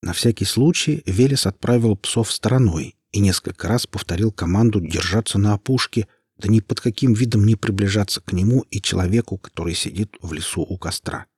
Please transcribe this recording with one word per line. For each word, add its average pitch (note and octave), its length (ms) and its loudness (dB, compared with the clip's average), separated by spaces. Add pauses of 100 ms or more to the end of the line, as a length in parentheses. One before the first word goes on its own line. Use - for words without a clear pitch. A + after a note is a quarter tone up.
На E2+ 100 -6
всякий A#2 320 0
случай D3 600 0
Велес B2+ 400 2
отправил A2+ 500 2
псов - 340 -2
стороной G2+ 680 0 (160)
и G2+ 80 2
несколько - 480 0
раз A#2+ 180 0
повторил G2+ 460 -2
команду G#2 480 2
держаться F2 580 -2
на G#2 140 4
опушке, A#2+ 560 -2 (280)
да - 120 -6
ни A2 100 6
под - 220 -6
каким B2 320 2
видом A2 320 2
не A2 100 6
приближаться G2+ 640 -2
к - 140 -8
нему G#2 360 2
и G2+ 120 -8
человеку, F#2 560 -2
который E2 380 -8
сидит - 460 -6
в E2+ 120 -10
лесу D#2 280 -6
у F#2 160 -6
костра. - 480 -8 (120)